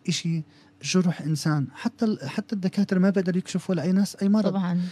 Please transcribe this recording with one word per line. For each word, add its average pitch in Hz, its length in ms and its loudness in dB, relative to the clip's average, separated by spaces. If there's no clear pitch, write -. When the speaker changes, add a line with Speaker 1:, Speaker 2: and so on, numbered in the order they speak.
Speaker 1:
إشي 165 340 -4
جرح 180 380 0
إنسان. 151 520 0
حتى - 320 -4
ال-، 208 240 -2
حتى 214 260 -6
الدكاترة 190 440 0
ما 190 100 6
بقدر 185 280 0
يكشفوا 185 380 -2
لأي 165 160 0
ناس 190 300 2
أي 196 80 2
مرض. 202 200 4
Speaker 2:
طبعًا، 180 320 0